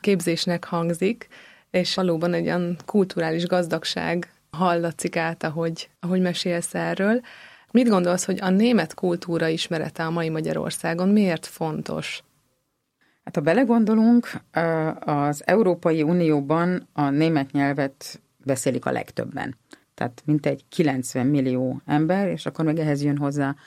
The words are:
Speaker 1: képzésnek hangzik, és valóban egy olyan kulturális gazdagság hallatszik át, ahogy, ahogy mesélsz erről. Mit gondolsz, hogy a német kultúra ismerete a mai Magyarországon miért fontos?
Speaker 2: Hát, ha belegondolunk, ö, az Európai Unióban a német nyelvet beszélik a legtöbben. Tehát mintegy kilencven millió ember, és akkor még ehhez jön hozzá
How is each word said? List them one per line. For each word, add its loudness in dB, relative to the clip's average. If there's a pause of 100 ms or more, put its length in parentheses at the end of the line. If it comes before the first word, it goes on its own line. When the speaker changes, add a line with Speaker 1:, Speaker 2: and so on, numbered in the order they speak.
Speaker 1:
képzésnek 0
hangzik, -2 (440)
és 0
valóban 0
egy 0
olyan -2
kulturális 0
gazdagság -2 (180)
hallatszik -2
át, -4
ahogy, -4 (100)
ahogy 0
mesélsz -2
erről. 0 (500)
Mit 4
gondolsz, 2
hogy -2
a 0
német 4
kultúra -2
ismerete -4
a -4
mai -2
Magyarországon -2
miért 2
fontos? -8 (1000)
Speaker 2:
Hát, -12
ha 0
belegondolunk, 4 (200)
ö, 0 (100)
az 0
Európai 4
Unióban 2
a 0
német 2
nyelvet -2 (240)
beszélik 0
a 0
legtöbben. -6 (380)
Tehát -6
mintegy -2
kilencven 0
millió 0
ember, 2
és -4
akkor -4
még 0
ehhez 0
jön 0
hozzá -2 (120)